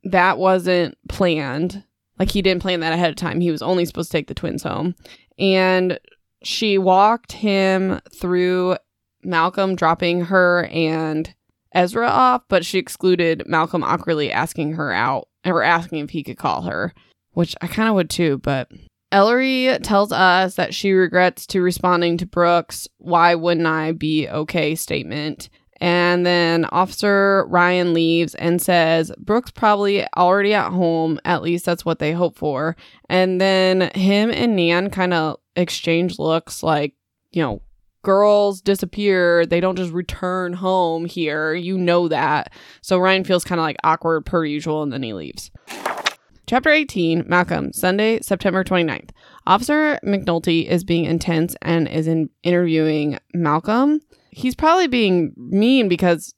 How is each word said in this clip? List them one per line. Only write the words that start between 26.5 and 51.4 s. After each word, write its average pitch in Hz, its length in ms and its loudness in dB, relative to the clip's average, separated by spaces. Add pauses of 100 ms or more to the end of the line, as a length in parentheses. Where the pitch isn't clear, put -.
Officer 196 840 2
Ryan 175 460 2
leaves 165 420 0
and 170 260 0
says, 165 560 2
"Brooke's 226 340 -2
probably 202 540 0 (120)
already 196 360 4
at 202 180 0
home. 165 540 0
At 170 160 0
least 175 240 -4
that's 175 200 -2
what 165 140 -2
they 151 140 -2
hope 170 240 -2
for." 151 380 -4 (320)
And 185 320 2
then 185 540 2
him 202 380 2
and 233 240 0
Nan 180 340 2
kinda 175 460 -2 (200)
exchange 170 600 -2
looks 160 460 -4
like, 151 300 -2 (380)
you 170 120 -2
know, 113 180 -4 (400)
"Girls 202 600 2
disappear. 185 840 2
They 170 140 0
don't 185 160 0
just 180 160 -6
return 180 600 -6
home 175 520 -2
here. 156 480 -4
You 180 240 -4
know 175 300 2
that." 147 440 -2 (300)
So 185 160 0
Ryan 190 260 2
feels 180 200 0
kinda, 175 180 -2
like, 156 220 -4
awkward 160 420 0
per 170 200 0
usual, 151 360 -4
and 147 100 -4
then 131 120 -6
he 110 100 -8
leaves. - 380 -12 (920)
Chapter 262 240 0
eighteen, 175 580 0
Malcolm, 175 440 -2
Sunday, 208 500 0
September 190 420 -2
twenty-ninth. 170 480 -2 (360)
Officer 294 560 2
McNulty 170 640 0
is 175 180 0
being 175 220 0
intense 165 560 -2